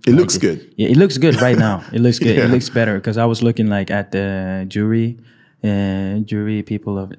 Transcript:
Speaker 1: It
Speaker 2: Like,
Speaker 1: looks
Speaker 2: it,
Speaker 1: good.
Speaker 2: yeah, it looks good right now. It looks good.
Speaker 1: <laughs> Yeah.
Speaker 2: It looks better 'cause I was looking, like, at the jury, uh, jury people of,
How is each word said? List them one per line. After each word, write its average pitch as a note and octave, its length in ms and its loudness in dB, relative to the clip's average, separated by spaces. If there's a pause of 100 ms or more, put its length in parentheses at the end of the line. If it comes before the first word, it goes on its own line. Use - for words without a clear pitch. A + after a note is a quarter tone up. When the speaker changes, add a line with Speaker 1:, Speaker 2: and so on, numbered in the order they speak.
Speaker 1:
It B2 60 6
Speaker 2:
Like, C3+ 80 8
Speaker 1:
looks F3+ 160 0
Speaker 2:
it, F#2 60 -4
Speaker 1:
good. - 360 -2
Speaker 2:
yeah, G#2+ 100 0
it B2+ 100 4
looks D#3 200 4
good C3+ 240 2
right B2 160 4
now. G#2+ 340 2
It A2+ 100 -2
looks A#2+ 180 2
good. A2+ 160 2
Speaker 1:
<laughs> - 20 0
Yeah. G2+ 80 4
Speaker 2:
It A2+ 60 2
looks B2 180 0
better A2 320 0
'cause A2 160 -4
I A#2 80 2
was A2+ 180 -2
looking, A2+ 240 0
like, G2+ 240 -2
at G2+ 200 -4
the F#2+ 580 -4
jury, A2+ 480 -2 (460)
uh, G2 560 -2
jury G#2 440 -4
people G#2 340 -6
of, G2 220 -8